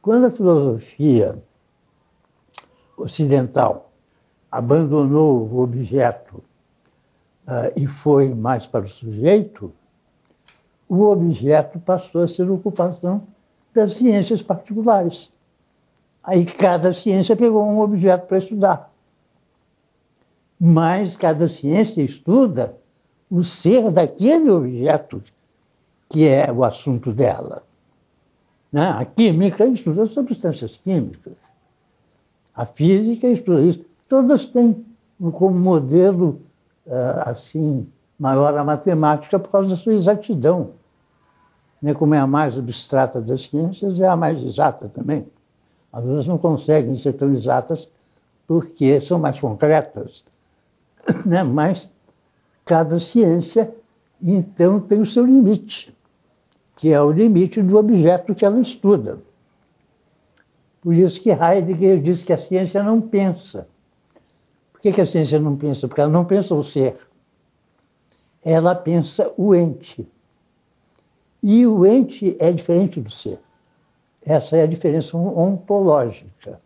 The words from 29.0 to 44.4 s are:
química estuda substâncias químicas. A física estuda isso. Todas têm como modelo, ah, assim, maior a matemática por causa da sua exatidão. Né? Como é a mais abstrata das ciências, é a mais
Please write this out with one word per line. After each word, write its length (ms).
química 600
estuda 400
substâncias 720
químicas. 560
A 100
física 600
estuda 340
isso. 220
Todas 380
têm 400
como 240
modelo, 840
ah, 440
assim, 560
maior 400
a 60
matemática 760
por 100
causa 200
da 60
sua 180
exatidão. 800
Né? 120
Como 200
é 60
a 80
mais 300
abstrata 640
das 240
ciências, 560
é 80
a 80
mais 280